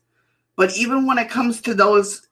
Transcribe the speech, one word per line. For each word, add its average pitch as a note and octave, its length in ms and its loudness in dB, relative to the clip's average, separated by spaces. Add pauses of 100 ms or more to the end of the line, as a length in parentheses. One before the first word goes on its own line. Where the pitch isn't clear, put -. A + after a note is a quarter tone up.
(560)
But F#3 220 0
even C4 300 -2
when B3+ 100 0
it A3+ 100 -2
comes A#3+ 340 -2
to A#3 120 -4
those G3+ 580 2